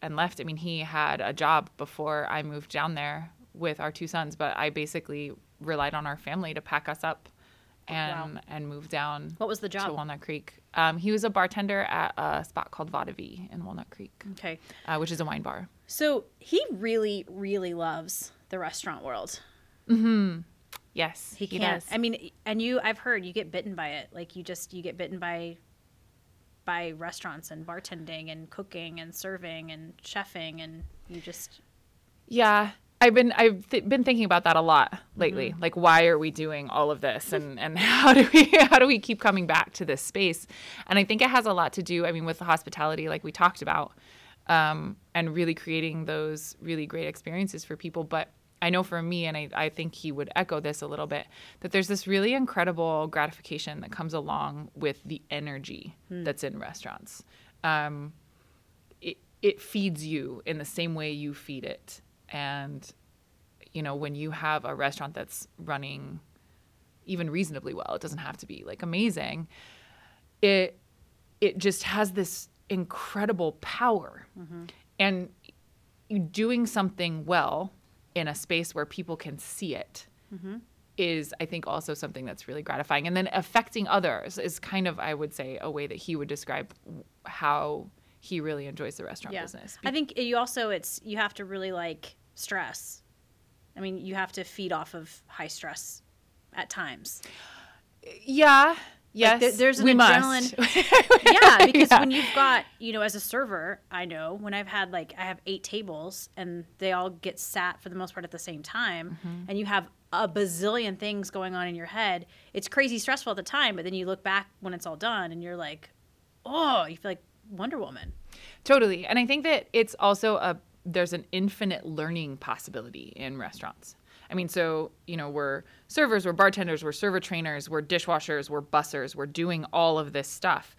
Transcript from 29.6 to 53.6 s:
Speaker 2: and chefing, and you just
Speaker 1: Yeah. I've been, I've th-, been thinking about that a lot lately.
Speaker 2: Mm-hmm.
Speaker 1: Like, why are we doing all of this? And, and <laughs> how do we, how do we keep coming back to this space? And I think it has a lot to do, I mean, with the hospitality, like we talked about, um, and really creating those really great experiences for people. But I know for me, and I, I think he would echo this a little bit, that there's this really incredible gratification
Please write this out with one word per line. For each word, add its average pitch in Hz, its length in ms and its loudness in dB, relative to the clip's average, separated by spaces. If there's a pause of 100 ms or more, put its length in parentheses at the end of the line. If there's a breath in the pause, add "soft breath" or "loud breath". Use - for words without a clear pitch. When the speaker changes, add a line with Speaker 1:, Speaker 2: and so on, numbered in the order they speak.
Speaker 2:
and 160 260 -16
chefing, 165 640 -10
and 160 220 -14 (240)
you 175 120 -14
just - 400 -16 (680)
Speaker 1:
Yeah. 208 420 6 (320)
I've 233 120 12
been, 240 180 6
I've 220 380 4
th-, 208 180 0
been 262 160 4
thinking 233 220 2
about 175 180 4
that 165 120 6
a 160 40 6
lot 156 320 6 (240)
lately. 143 360 0
Speaker 2:
Mm-hmm. 170 100 -10
Speaker 1:
Like, 170 120 0
why 170 340 8
are 160 100 6
we 156 120 -2
doing 151 380 -6
all 147 220 2
of 139 100 -2
this? 127 320 -2
And, 147 260 -4
and 156 200 -4
<laughs> - 0 -
how 262 340 8
do 254 220 10
we, 311 100 12 (160)
how 269 180 10
do 254 80 8
we 262 120 4
keep 214 240 -4
coming 190 240 2
back 160 280 2
to 175 120 -8
this 135 160 -2
space? 185 440 -2 (400 loud breath)
And 196 120 4
I 196 60 6
think 220 180 0
it 254 80 6
has 240 160 4
a 196 80 2
lot 165 200 2
to 190 80 -4
do, 170 220 -2
I 170 80 0
mean, 165 140 -6
with 160 140 -4
the 180 40 -10
hospitality, 160 640 0
like 156 160 -6
we 156 80 -8
talked 180 300 2
about, 156 300 -2 (560 loud breath)
um, 156 480 2 (180)
and 165 200 -2
really 165 200 0
creating 160 500 -6
those 156 560 -6
really 160 240 -6
great 160 220 -8
experiences 170 580 -6
for 156 100 -12
people. 160 300 -8
But 156 280 -6 (280)
I 170 80 0
know 180 140 2
for 175 180 -6
me, 170 240 -2
and 156 100 -4
I, 151 200 -8
I 156 160 -2
think 160 240 -6
he 156 180 -8
would 139 240 -6
echo 170 240 0
this 147 220 -6
a 147 40 -6
little 147 200 -8
bit, 147 200 -6 (340 loud breath)
that 180 120 -8
there's 190 160 2
this 196 180 -2
really 196 280 2
incredible 170 720 0
gratification 151 720 -4